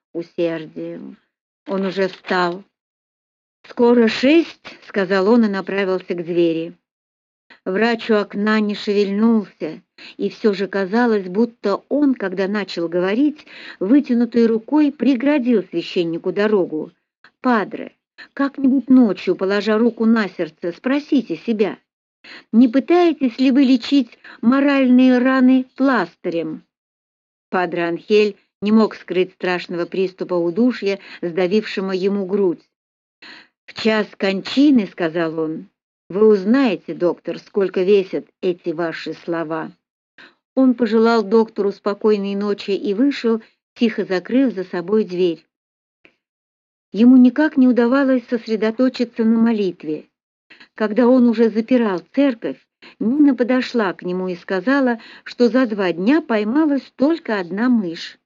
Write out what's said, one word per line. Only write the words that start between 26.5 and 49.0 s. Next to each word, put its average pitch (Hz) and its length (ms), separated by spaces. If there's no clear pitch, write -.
Падре 175 360
Анхель 202 500
не 208 100
мог 220 240
скрыть 180 380
страшного 175 520
приступа 180 480
удушья, 196 680
сдавившего 185 720
ему 196 340
грудь. 185 380
«В - 80
час 214 340
кончины, — 202 760
сказал 165 480
он, — 160 280
вы 208 180
узнаете, 208 640
доктор, 165 440
сколько 185 460
весят 180 420
эти 175 280
ваши 160 440
слова». 160 580
Он 262 180
пожелал 226 500
доктору 214 480
спокойной 202 640
ночи 202 360
и 196 220
вышел, 226 480
тихо 220 300
закрыв 220 480
за 185 100
собой 185 400
дверь. 175 420
Ему 240 240
никак 254 400
не 254 100
удавалось 254 600
сосредоточиться 233 960